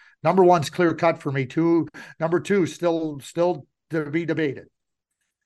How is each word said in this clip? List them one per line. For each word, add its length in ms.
Number 220
one's 260
clear 240
cut 280
for 120
me. 120
Two, 400
number 220
two, 260
still, 540
still 480
to 160
be 200
debated. 420